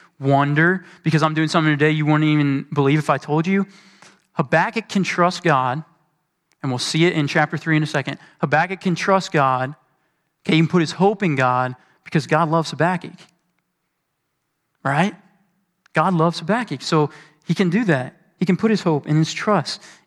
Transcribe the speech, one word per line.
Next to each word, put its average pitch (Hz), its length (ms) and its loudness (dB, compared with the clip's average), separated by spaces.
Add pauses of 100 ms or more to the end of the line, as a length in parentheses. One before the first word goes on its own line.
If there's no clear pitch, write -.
(200)
wonder, 147 680 2 (180)
because 160 200 2
I'm 156 120 0
doing 156 120 0
something 156 240 2
today 156 200 2
you 156 140 0
wouldn't 151 180 2
even 147 400 0 (100)
believe 143 260 2
if 151 100 -2
I 143 80 0
told 151 280 -2
you." 196 220 0 (680)
Habakkuk 180 560 -2
can 196 140 0
trust 180 400 -2
God, 135 400 0 (800)
and 135 80 -4
we'll 123 80 -4
see 160 260 0
it 175 80 2
in 147 140 -2
chapter 156 300 -2
three 156 200 0
in 151 60 2
a 151 40 -4
second. 143 300 -6 (240)
Habakkuk 170 400 -2
can 180 140 0
trust 190 360 0
God. 131 440 0 (680)
Okay, 196 140 0
he 160 60 6
can 165 60 4
put 175 140 2
his 156 120 -2
hope 202 280 0
in 165 140 0
God 127 400 0 (280)
because - 220 -2
God 160 240 0
loves 160 220 -2
Habakkuk. 170 420 -4 (1700)
Right? 165 320 -2 (760)
God 165 200 0
loves 165 260 0
Habakkuk, 190 420 -4
so 151 300 0 (340)
he 170 80 -2
can 185 160 0
do 214 160 0
that. 135 340 -2 (180)
He - 80 -2
can 185 120 2
put 226 120 0
his 214 120 2
hope 156 240 0
and 151 120 0
his 156 140 0
trust - 500 -2 (240)